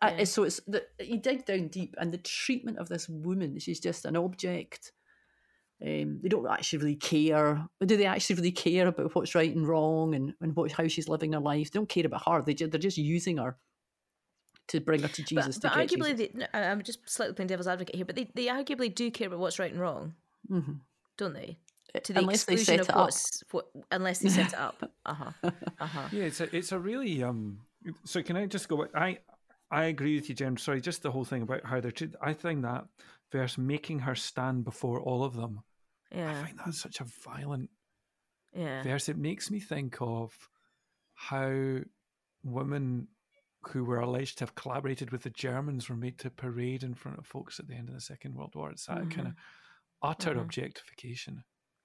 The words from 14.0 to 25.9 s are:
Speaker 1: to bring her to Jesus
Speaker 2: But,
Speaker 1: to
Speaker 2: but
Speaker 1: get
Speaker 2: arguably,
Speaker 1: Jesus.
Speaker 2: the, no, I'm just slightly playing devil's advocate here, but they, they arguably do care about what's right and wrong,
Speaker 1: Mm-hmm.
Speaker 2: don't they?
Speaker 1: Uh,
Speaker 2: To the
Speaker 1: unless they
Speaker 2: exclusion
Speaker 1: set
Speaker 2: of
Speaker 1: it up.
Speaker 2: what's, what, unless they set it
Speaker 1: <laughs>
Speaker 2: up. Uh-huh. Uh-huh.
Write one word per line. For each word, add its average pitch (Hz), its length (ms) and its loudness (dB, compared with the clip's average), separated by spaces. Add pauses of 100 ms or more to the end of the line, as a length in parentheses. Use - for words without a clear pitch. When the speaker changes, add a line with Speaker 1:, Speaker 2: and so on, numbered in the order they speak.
Speaker 1:
to 165 140 0
bring 156 200 4
her 151 60 2
to 147 160 -6
Jesus 160 340 0
Speaker 2:
But, 269 120 2
Speaker 1:
to - 80 4
Speaker 2:
but 311 100 4
Speaker 1:
get 359 120 2
Speaker 2:
arguably, 294 180 2
Speaker 1:
Jesus. 220 160 -2
Speaker 2:
the, 226 60 -8
no, - 140 -4
I'm 202 300 0
just - 260 -10
slightly - 240 -2
playing 190 140 -2
devil's 180 200 -2
advocate 180 280 -2
here, 185 100 -2
but - 120 -6
they, 254 180 -2
they 247 120 0
arguably 254 460 0
do 240 160 0
care 226 180 -2
about 180 120 -4
what's 185 180 0
right 185 140 0
and - 100 -4
wrong, 160 320 -2 (380)
Speaker 1:
Mm-hmm. 147 220 2 (440)
Speaker 2:
don't 185 160 -4
they? - 240 -12 (380)
Speaker 1:
Uh, - 60 -2
Speaker 2:
To - 120 -4
the 190 60 6
Speaker 1:
unless 190 240 6
they 185 100 2
Speaker 2:
exclusion 202 120 6
Speaker 1:
set 170 160 10
Speaker 2:
of 180 80 2
Speaker 1:
it - 60 6
up. 180 100 10
Speaker 2:
what's, - 440 0
what, - 180 -2 (240)
unless 185 280 2
they 196 100 6
set 185 200 6
it - 40 -6
Speaker 1:
<laughs> - 60 -4
Speaker 2:
up. - 320 -4 (140)
Uh-huh. 147 260 -6 (480)
Uh-huh. 147 320 -4